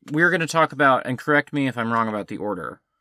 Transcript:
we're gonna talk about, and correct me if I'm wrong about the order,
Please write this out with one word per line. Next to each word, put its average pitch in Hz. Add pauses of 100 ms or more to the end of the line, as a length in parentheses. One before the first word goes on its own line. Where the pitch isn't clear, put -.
(100)
we're 165
gonna 165
talk 160
about, 135
and 123
correct 147
me 139
if 120
I'm 117
wrong 113
about 104
the 107
order, 92 (200)